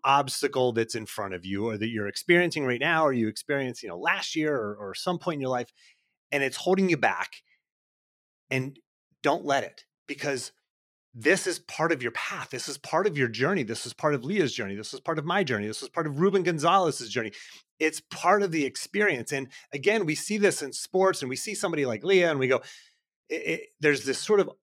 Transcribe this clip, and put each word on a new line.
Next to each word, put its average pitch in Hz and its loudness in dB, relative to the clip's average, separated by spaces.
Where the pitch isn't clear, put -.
obstacle 135 2
that's 113 0
in 110 -8
front 101 -8
of 90 -8
you, 98 -2
or 110 -4
that 107 -2
you're 107 -4
experiencing 170 2
right 120 0
now, 160 2
or 139 4
you 110 2
experienced, 127 -4
you 107 -10
know, 85 -8
last 165 -2
year 151 0
or, 107 -2
or 101 -10
some 180 -4
point 170 -4
in 143 -4
your 131 -2
life, 123 -2
and 139 2
it's 131 -2
holding 190 4
you 160 2
back. 95 0
And 131 -2
don't 143 2
let 139 2
it, - -14
because 139 -4
this 175 2
is 175 -2
part - -2
of 131 -2
your 117 -2
path. - -8
This 127 -8
is 135 -8
part 180 0
of 160 -4
your 127 2
journey. 131 0
This 110 -8
is 117 -12
part 151 0
of 123 -2
Leah's 165 0
journey. 101 -6
This 107 -10
is 135 -12
part 160 -4
of 147 -4
my 185 2
journey. 110 -2
This 107 -6
is 196 -12
part 165 -2
of 143 -4
Ruben 190 4
Gonzalez's 165 2
journey. 110 -2
It's 156 0
part 202 4
of 180 0
the 156 0
experience. 156 -2
And 135 -4
again, 196 2
we 156 0
see 208 -4
this 202 4
in 135 -8
sports, 185 0
and 127 -4
we 131 -6
see 208 -6
somebody 165 0
like 110 -2
Leah, 180 6
and 147 2
we 131 2
go, 123 4
it, 156 -4
it, 165 -2
there's 143 4
this 131 -2
sort 208 2
of 196 2